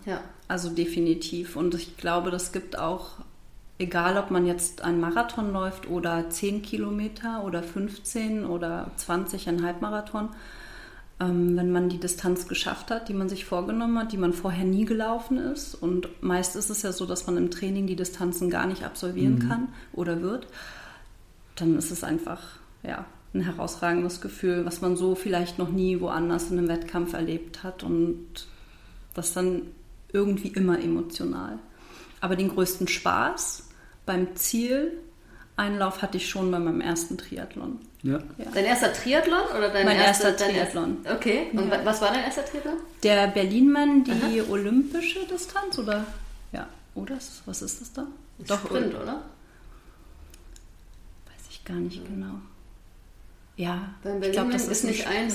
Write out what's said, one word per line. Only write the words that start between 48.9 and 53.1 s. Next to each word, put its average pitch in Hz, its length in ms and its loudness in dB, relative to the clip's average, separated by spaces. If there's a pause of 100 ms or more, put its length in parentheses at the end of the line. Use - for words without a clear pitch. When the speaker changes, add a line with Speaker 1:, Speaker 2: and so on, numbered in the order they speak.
Speaker 2:
Ol- - 80 -8
Speaker 1:
oder? 247 120 -6 (2000)
Speaker 2:
Weiß - 240 -20
ich - 160 -16
gar 90 120 -8
nicht 180 320 -6
Speaker 1:
Mhm. - 60 -8
Speaker 2:
genau. - 180 -6 (1200)